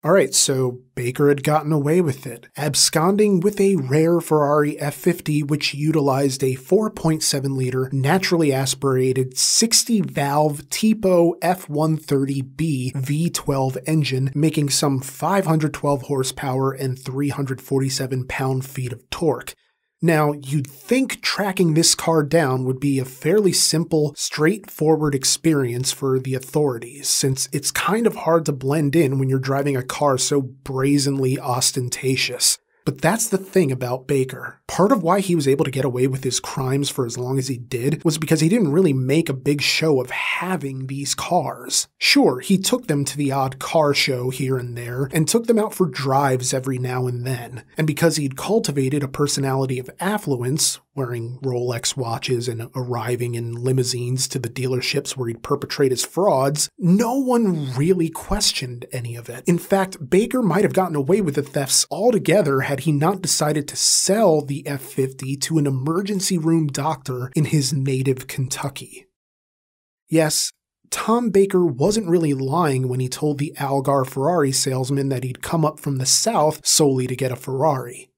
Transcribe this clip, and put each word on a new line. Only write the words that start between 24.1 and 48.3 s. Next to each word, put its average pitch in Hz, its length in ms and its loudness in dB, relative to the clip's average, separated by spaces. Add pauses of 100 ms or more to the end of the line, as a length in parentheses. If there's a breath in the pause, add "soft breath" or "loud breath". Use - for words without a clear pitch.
straightforward 156 960 0
experience 135 760 0
for 131 280 0
the 131 140 -4
authorities, 131 720 -4
since 131 440 0
it's - 180 -4
kind 226 380 0
of 156 80 0
hard 160 320 2
to 151 40 -2
blend 143 440 0
in 135 240 2
when 135 100 0
you're 135 80 2
driving 135 400 0
a 127 60 -2
car 131 340 0
so 143 240 0
brazenly 135 1000 0
ostentatious. 127 1200 -2 (260)
But 131 160 -4
that's 220 300 0
the 190 80 0
thing 185 340 2
about 127 360 -4
Baker. 131 600 -2
Part 202 240 4
of 214 120 2
why 180 160 4
he 180 160 0
was 143 120 2
able 143 180 4
to 139 60 -4
get 135 140 -2
away 127 220 0
with 135 160 -2
his - 160 -2
crimes 135 500 -2
for 127 160 -2
as 113 100 -8
long 123 220 -2
as 135 100 -2
he 131 100 -4
did 131 460 -2
was 160 140 2
because 156 220 2
he 156 100 4
didn't 196 220 4
really 160 220 4
make 135 360 2
a 143 40 -2
big 139 280 0
show 147 400 2
of - 80 -6
having 139 800 -6
these 139 260 -6
cars. - 760 -2 (120)
Sure, 165 400 4
he 190 180 2
took 240 300 -2
them 143 180 0
to - 120 -6
the 143 140 0
odd 131 280 -2
car 151 340 2
show 127 380 0
here 131 260 -2
and 120 180 -6
there, 123 380 -6
and 156 140 2
took 226 180 2
them 226 140 4
out 208 160 -2
for 185 100 2
drives 135 720 0
every 127 240 -4
now 127 260 -4
and 123 220 -6
then. 120 360 -8 (140)
And 160 80 0
because 151 300 2
he'd 139 200 -4